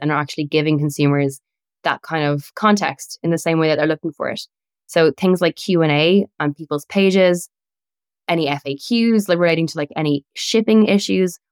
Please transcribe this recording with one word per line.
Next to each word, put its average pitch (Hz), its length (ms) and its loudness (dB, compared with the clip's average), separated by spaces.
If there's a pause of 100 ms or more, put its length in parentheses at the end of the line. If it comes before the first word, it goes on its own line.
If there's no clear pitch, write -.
and 151 100 -4
are 147 80 0
actually 147 260 -4
giving 151 340 0
consumers 143 640 0 (440)
that 147 180 -2
kind 160 220 -4
of 147 320 -4
context 202 640 0
in 165 80 -2
the 165 80 0
same 165 200 0
way 160 100 2
that 151 80 2
they're 151 100 0
looking 160 260 -4
for - 160 -8
it. - 120 -8 (460)
So 160 260 2
things 185 280 0
like 165 160 0
Q 170 260 0
and 151 100 2
A 170 340 4 (140)
on 147 120 -2
people's 147 340 -8
pages, 185 640 2 (760)
any 165 220 0
F 143 180 -4
A 139 100 -6
Qs 233 520 0
like, 170 100 0
relating 165 300 2
to, 160 100 -12
like, 147 160 -6
any 147 300 -2 (100)
shipping 220 520 2
issues, 190 520 0 (140)